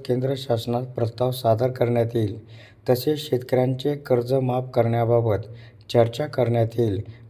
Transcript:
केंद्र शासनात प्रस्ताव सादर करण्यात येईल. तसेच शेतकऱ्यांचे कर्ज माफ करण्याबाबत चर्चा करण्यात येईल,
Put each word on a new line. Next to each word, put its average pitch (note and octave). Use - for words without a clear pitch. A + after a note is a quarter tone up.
केंद्र B2+
शासनात A#2+
प्रस्ताव A#2+
सादर B2
करण्यात A#2+
येईल. A2
तसेच C#3+
शेतकऱ्यांचे C3
कर्ज B2
माफ B2+
करण्याबाबत A#2
चर्चा A#2+
करण्यात A#2
येईल, G#2+